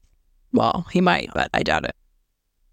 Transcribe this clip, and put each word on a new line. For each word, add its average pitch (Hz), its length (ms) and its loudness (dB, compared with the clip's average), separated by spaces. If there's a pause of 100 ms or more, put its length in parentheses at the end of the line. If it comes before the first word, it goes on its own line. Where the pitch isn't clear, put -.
(540)
Well, - 380 0
he 180 100 2
might, 180 320 2
but - 200 -2
I - 100 0
doubt 78 220 -2
it. - 100 -8 (760)